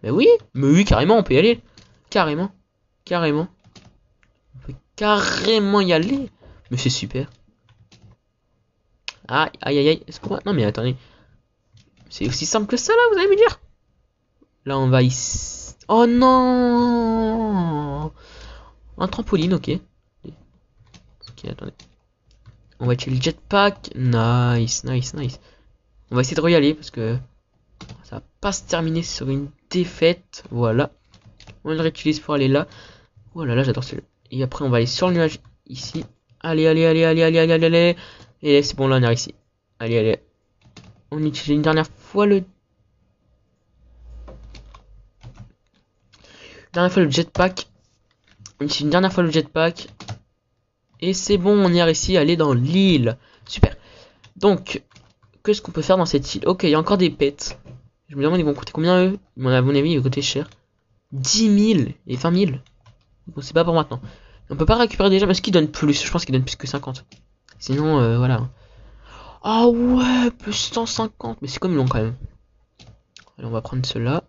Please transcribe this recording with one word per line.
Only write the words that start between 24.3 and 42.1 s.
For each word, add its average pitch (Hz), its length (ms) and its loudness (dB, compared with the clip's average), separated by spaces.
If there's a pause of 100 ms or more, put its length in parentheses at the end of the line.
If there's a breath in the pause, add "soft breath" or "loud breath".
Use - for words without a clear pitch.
nice, 127 300 -6
nice. 131 260 -8 (680 soft breath)
On 120 60 -4
va 123 60 2
essayer 131 140 -2
de 160 40 -2
re-y 170 140 2
aller 151 200 4
parce - 160 -18
que 113 260 -6 (840)
ça - 140 -18
va - 60 -16 (180)
pas 202 120 -4
se - 120 -10
terminer 165 380 -4
sur 139 260 -10
une 139 220 -6 (200)
défaite. 175 800 -2
Voilà. 120 400 0 (720)
On 147 60 -8
le 160 100 -4
réutilise 156 400 -2
pour - 140 -6
aller 139 140 0
là. 143 180 0 (680 loud breath)
Oh 165 100 -10
là 120 100 -4
là, 127 80 2
j'adore 127 220 -2
ce - 120 -12
jeu. - 60 -12 (280)
Et 131 120 -6
après, 131 220 -6
on 131 60 -2
va 120 80 2
aller 117 80 2
sur 180 220 -2
le 180 60 0
nuage 160 260 0 (260)
ici. - 380 -12 (360)
Allez, 160 260 0
allez, 160 180 4
allez, 165 200 4
allez, 160 180 2
allez, 165 160 4
allez, 165 280 4
allez. 170 300 4 (460 loud breath)
Et 143 200 4
c'est - 140 -6
bon, 135 120 0
là, 135 80 4
on 127 60 4
a 120 60 2
réussi. 117 260 -2 (440)
Allez, 117 200 -2
allez. 110 200 0 (920)
On 156 140 -4
utilise 147 320 -2
une 151 60 0
dernière 156 240 0
fois - 400 -2